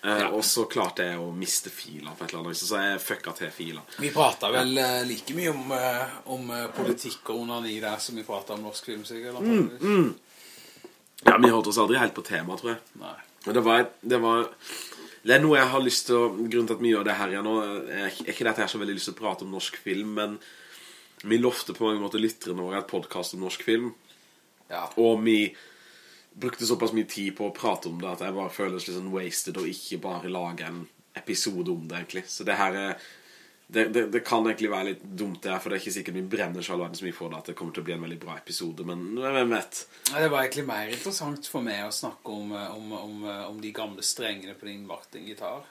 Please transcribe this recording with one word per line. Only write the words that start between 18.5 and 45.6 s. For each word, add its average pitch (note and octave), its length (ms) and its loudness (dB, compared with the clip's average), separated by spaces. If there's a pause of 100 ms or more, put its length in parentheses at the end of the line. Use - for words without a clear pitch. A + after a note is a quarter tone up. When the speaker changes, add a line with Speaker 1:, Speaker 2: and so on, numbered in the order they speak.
Speaker 1:
jeg A2 80 2
har - 80 -4
så A2 60 -4
veldig G2+ 160 -2
lyst F#2 100 -4
til F#2 80 -6
å G2+ 80 -12
prate G2 220 -2
om F#2+ 80 -8
norsk F#2+ 240 -6
film, G#2 400 -4
men G#2 240 -2 (840)
vi A2 140 4
lovte B2 400 2
på A2+ 80 2
mange G#2+ 160 2
måter G2+ 180 -2
lytterne A2 380 0
våre F#2 220 -2
et G2 80 -10
podcast F#2+ 480 -4
om F#2 60 -6
norsk F#2 200 -6
film. A2+ 320 2 (720)
Speaker 2:
Ja. E2+ 200 -6 (100)
Speaker 1:
Og A2+ 260 6
vi G#2+ 320 6 (840)
brukte B2 260 -4
såpass A2+ 280 2
mye A2 140 2
tid G2 280 -4
på G2+ 160 -4
å - 20 -10
prate G2+ 340 0
om E2+ 120 -6
det F#2+ 100 -4
at F2+ 100 -6
jeg F#2+ 140 -4
bare F#2+ 160 -2
føles F#2 380 -4
litt F2+ 100 -6
sånn F#2+ 140 -6
wasted F#2 460 -4
å F#2 100 -2
ikke F#2 320 -6
bare F2+ 320 -6
lage F2 340 -4
en E2+ 220 -10 (280)
episode F2+ 540 -2
om E2 180 -4
det, F2 120 -8
egentlig. F#2 260 -8
Så - 200 -8
det G2+ 100 2
her G2 180 2
er, G2 220 -4 (760)
det, A2 220 4
det, G#2+ 200 4
det A#2 120 2
kan A#2 220 4
egentlig G#2+ 260 2
være F#2+ 140 0
litt F#2+ 180 -4
dumt F#2+ 380 -6
det G2 100 -4
her, F#2+ 80 -2
for - 100 -6
det G2 80 -2
er F#2+ 60 -4
ikke G2 140 -4
sikkert F2+ 160 -6
vi F#2 80 -4
brenner F#2 420 -2
så F#2 100 -4
all F2 60 -2
verden E2+ 160 -6
så F2 80 -10
mye F2 100 -4
for E2+ 160 -8
det D#2+ 80 -8
at D#2 140 -12
det E2+ 40 -8
kommer E2 180 -8
til D2 100 -6
å - 20 -8
bli E2+ 80 -4
en E2 80 -6
veldig E2 180 -8
bra E2 180 -12
episode, E2+ 480 -8
men F2 180 -6 (120)
hvem C3 340 2
vet? - 360 -2 (240)
Speaker 2:
Ja, C#3+ 100 -2
det D#3 120 4
var C3+ 120 4
egentlig C3+ 240 -2
mer G#2+ 220 -4
interessant D3 580 -6
for C#3+ 140 -4
meg G#2 220 -4
å G#2+ 80 -6
snakke - 400 -8
om, G#2 220 -8
eh, G2+ 220 -8
om, G#2+ 180 -12
om, G#2 340 -10
eh, G2+ 220 -8
om G#2+ 120 -12
de G#2+ 120 -8
gamle G#2 280 -8
strengene G2 540 -4
på G#2 100 -18
din G2+ 220 -12
Martin-gitar. G2+ 840 -10